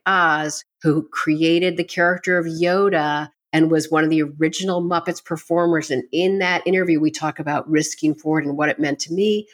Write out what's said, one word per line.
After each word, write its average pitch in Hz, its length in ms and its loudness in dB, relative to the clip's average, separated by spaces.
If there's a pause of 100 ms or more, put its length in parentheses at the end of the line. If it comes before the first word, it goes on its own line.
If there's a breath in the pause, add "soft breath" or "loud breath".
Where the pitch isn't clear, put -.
Oz, 160 580 0 (180)
who 151 300 0
created 165 640 2
the 170 80 -2
character 180 540 0
of 165 80 -2
Yoda 165 840 0 (240)
and 160 180 4
was 156 200 0
one 156 140 2
of 156 60 2
the 156 120 2
original 160 600 -2
Muppets 175 420 -2
performers. 170 680 0
And 127 220 -2
in 190 260 0
that 180 280 0
interview, 180 340 2
we 156 100 2
talk 156 280 -6
about 147 300 -4
risking 151 460 0
forward 156 320 -2
and 143 100 -4
what 151 120 0
it - 100 -2
meant 147 220 -2
to 156 120 -10
me, 208 420 0